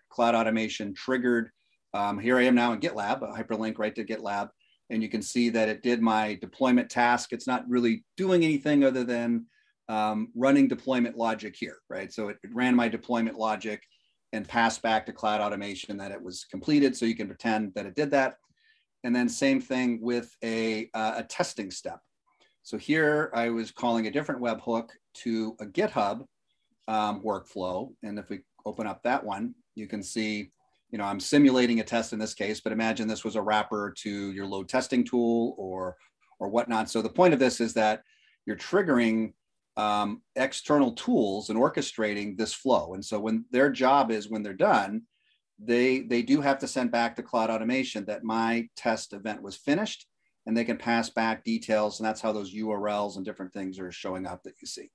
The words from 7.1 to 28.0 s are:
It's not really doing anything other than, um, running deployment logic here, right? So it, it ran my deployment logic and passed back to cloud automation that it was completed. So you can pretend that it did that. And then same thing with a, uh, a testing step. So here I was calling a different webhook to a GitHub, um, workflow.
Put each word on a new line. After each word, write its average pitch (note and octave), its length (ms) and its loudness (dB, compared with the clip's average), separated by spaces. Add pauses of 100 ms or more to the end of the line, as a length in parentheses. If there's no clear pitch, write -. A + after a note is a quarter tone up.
It's A#2+ 140 -8
not B2 220 -2
really A#2+ 360 2 (120)
doing F#3 260 4
anything D3 400 4
other C3 220 4
than, A#2 420 -2 (420)
um, G#2+ 460 -2
running C3+ 320 6
deployment A#2+ 500 0
logic A2 400 -2
here, F2 200 -10 (120)
right? F#2+ 240 -10
So G#2 180 -8
it, G#2 120 -12
it G2+ 100 -16
ran B2 220 2
my A#2+ 140 4
deployment A2+ 500 -4
logic G#2+ 460 -4 (480)
and G#2+ 160 -6
passed A#2 340 2
back A2 240 2
to G#2+ 60 -10
cloud G#2 280 0
automation G2+ 580 -6
that G2 120 -10
it G2 100 -12
was F2+ 300 -14
completed. C#3 460 4
So A#2 100 -2
you A2+ 80 2
can G#2+ 140 -6
pretend G#2+ 460 -2
that G2+ 120 -6
it F#2 80 -12
did C#3+ 160 0
that. C3+ 240 2 (680)
And A#2+ 100 0
then B2 140 2
same C3+ 320 2
thing B2 400 -2
with A#2+ 420 -4
a, A2+ 500 -2
uh, A2 260 -2
a A#2 40 -6
testing - 480 -6
step. - 300 -12 (640)
So - 120 -10
here D3+ 560 2
I A#2 160 0
was A2+ 220 -2
calling A#2 380 0
a - 20 -8
different C#3 320 -4
webhook A#2 460 -2 (340)
to A2 380 -2
a G#2+ 60 -12
GitHub, A2+ 580 -2 (640)
um, G#2+ 340 0
workflow. G2 720 -4 (100)